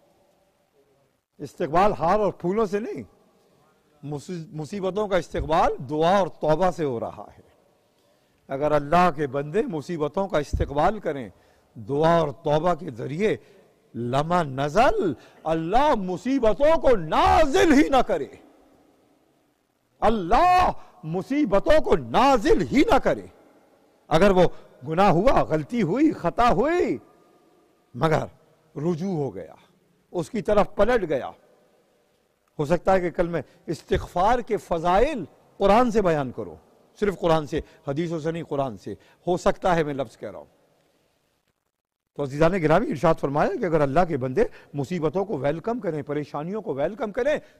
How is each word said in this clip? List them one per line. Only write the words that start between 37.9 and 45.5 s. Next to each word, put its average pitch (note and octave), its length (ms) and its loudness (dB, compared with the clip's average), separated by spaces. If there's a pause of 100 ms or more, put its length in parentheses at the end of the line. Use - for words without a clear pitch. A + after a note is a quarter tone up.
से D#3 120 -6
नहीं, E3 140 -8
कुरान C3+ 320 -6
से। G2 200 -12 (300)
हो F3 120 0
सकता F#3 340 0
है E3 100 2
मैं D3 120 -6
लफ्ज़ B2+ 220 -8
कह A2 120 -12
रहा F2 100 -16
हूं। C#2+ 60 -20 (1700)
तो C#3+ 60 -4
अजीज़ान D#3 360 0
गिरामी, D#3+ 280 4
इरशाद E3 300 2
फरमाया D#3 380 -2
कि B3 100 -4
अगर D#3+ 160 2
अल्लाह D3 240 2
के D#3+ 140 -4
बंदे C3 300 -2 (260)
मुसीबतों D#3 500 -4
को G3 140 -6
वेलकम D#3 400 -4